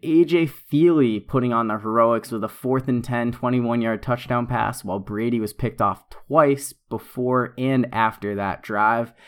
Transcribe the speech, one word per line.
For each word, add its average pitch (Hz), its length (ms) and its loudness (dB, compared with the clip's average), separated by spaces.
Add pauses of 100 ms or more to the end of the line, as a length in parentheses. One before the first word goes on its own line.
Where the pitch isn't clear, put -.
A 165 220 4
J 165 220 2
Feely 143 760 2
putting 123 320 0
on 117 160 0
the 107 100 -2
heroics 113 540 2
with 110 100 -4
a 107 60 -4
fourth 127 400 -2
and 123 160 0
ten, 120 260 -2
twenty-one 120 520 0
yard 113 200 -2
touchdown 120 460 -2
pass, 113 340 -2
while 98 160 -4
Brady 110 400 -2
was 107 140 -4
picked - 280 -6
off 101 300 -2
twice 139 640 0
before 123 840 -4
and 131 340 0
after 110 420 -2
that 98 280 -4
drive. 113 500 0 (160)